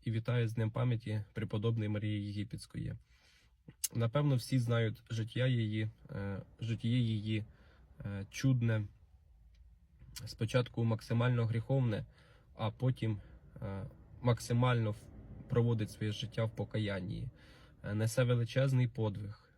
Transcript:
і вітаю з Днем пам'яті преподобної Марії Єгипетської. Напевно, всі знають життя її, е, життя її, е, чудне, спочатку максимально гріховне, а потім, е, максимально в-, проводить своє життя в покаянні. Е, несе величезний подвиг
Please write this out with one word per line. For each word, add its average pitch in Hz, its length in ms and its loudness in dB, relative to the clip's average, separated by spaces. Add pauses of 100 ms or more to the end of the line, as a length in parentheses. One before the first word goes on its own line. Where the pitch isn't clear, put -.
і 113 60 -2
вітаю 117 380 2
з 110 40 -4
Днем 113 180 2
пам'яті 113 520 0 (100)
преподобної 107 560 0
Марії 107 380 0
Єгипетської. 104 680 -6 (1000)
Напевно, 131 420 2
всі 131 220 0
знають 117 520 0
життя 113 360 -2
її, 110 440 0 (200)
е, 98 320 -6 (180)
життя 113 280 -2
її, 110 560 0 (560)
е, 98 300 -6
чудне, 117 540 2 (1400)
спочатку 117 580 -2
максимально 117 600 0
гріховне, 113 580 0 (500)
а 113 160 -2
потім, 113 500 -2 (420)
е, 98 240 -6 (340)
максимально 120 720 2
в-, - 580 -12
проводить 117 420 4
своє 107 220 -2
життя 110 320 -2
в 110 60 -2
покаянні. 107 800 -4 (560)
Е, 104 100 -4
несе 113 300 4
величезний 127 640 4
подвиг 104 580 -2 (140)